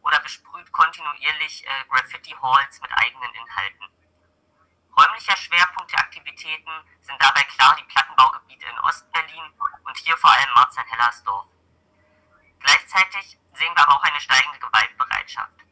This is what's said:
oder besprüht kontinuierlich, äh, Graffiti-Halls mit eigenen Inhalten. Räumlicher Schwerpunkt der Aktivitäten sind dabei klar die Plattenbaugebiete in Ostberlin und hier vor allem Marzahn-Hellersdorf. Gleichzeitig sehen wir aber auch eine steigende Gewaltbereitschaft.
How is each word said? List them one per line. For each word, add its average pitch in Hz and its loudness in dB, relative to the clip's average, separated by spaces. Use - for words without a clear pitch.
oder 147 0
besprüht - -18
kontinuierlich, 156 -4
äh, 135 -8
Graffiti-Halls - -2
mit 131 -14
eigenen 120 -4
Inhalten. 98 -12
Räumlicher 196 2
Schwerpunkt - 0
der - 0
Aktivitäten - -10
sind 139 -8
dabei 135 2
klar 135 4
die - -18
Plattenbaugebiete - 0
in - -12
Ostberlin - -6
und 135 -14
hier 160 -4
vor 147 4
allem 131 2
Marzahn-Hellersdorf. 120 0
Gleichzeitig - -2
sehen 165 -6
wir 160 4
aber 147 6
auch 139 -2
eine 151 -2
steigende 135 0
Gewaltbereitschaft. - -4